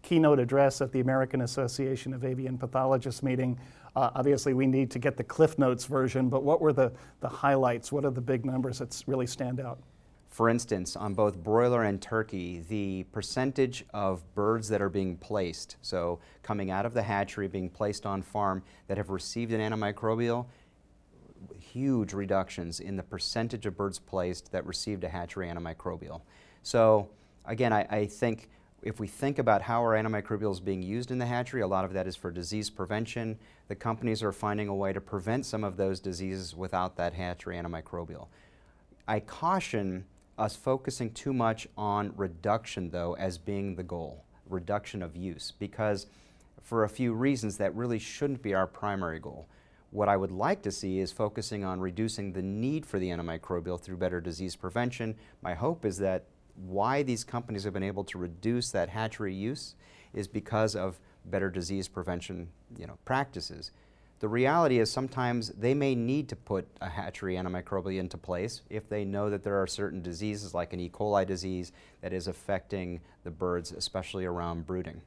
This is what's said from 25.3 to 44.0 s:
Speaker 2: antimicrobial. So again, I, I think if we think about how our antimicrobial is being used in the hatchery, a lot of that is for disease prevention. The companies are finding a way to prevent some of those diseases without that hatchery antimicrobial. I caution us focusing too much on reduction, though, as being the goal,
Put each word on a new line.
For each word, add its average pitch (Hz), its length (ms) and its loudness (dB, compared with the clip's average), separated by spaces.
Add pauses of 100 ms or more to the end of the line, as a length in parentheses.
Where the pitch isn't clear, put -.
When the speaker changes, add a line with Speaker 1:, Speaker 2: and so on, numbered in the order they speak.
Speaker 2:
antimicrobial. 85 720 -8 (400)
So 110 480 8 (340)
again, 113 300 4
I, 104 160 6
I 104 160 2
think 113 420 0 (340)
if 107 160 -6
we 104 80 -2
think 139 320 0
about 123 220 6
how 120 220 2
our 113 100 4
antimicrobial 107 600 0
is 90 80 -4
being 95 220 -2
used 117 280 -4
in 127 80 -2
the 120 80 -2
hatchery, 123 340 -2
a 98 60 2
lot 95 180 2
of 92 80 -4
that 92 140 0
is 90 100 -6
for 90 140 -6
disease 101 400 -4
prevention. 110 680 -4 (300)
The 104 60 -6
companies 113 480 -2
are 101 100 0
finding 104 360 -2
a 98 60 -2
way 98 200 0
to 95 80 -4
prevent 110 420 -2
some 107 200 -4
of 92 120 -4
those 95 240 0
diseases 92 560 -6
without 92 400 -2
that 87 160 0
hatchery 90 440 -6
antimicrobial. 85 720 -8 (800)
I 107 140 2
caution 107 840 -2 (320)
us 107 180 -2
focusing 131 540 -2
too 135 240 -4
much 113 420 2
on 104 400 0
reduction, 95 720 -2
though, 87 280 -2
as 90 200 -2
being 98 400 -4
the 90 60 -6
goal, 82 420 -8 (240)